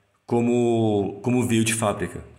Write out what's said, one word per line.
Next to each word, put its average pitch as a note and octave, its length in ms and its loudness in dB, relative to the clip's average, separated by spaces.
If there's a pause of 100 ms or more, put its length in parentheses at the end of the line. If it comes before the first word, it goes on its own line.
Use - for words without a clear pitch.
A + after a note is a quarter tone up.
(260)
como, A#2 960 0
como B2 260 0
veio A2+ 160 2
de A2 80 -2
fábrica, F#2 500 -4 (160)